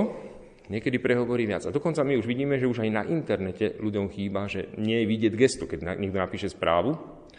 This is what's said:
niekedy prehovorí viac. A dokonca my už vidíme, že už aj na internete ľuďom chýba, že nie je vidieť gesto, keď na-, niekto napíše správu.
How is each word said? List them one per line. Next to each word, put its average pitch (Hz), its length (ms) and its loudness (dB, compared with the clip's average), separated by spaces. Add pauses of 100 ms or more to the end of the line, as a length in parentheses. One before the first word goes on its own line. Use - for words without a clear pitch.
(680)
niekedy 120 320 -2
prehovorí 123 480 2
viac. 92 200 -2
A - 80 -4
dokonca 151 280 0
my 139 120 2
už 113 120 2
vidíme, 139 320 0
že 127 80 2
už 117 160 0
aj 110 80 2
na 107 160 0
internete 104 720 0
ľuďom 101 320 0
chýba, 98 360 -4
že 98 320 -6
nie 113 240 2
je 104 40 2
vidieť 110 280 4
gesto, 127 320 4
keď 85 160 -6
na-, 87 160 -4
niekto 95 200 0
napíše 92 320 -2
správu. 87 440 4 (440)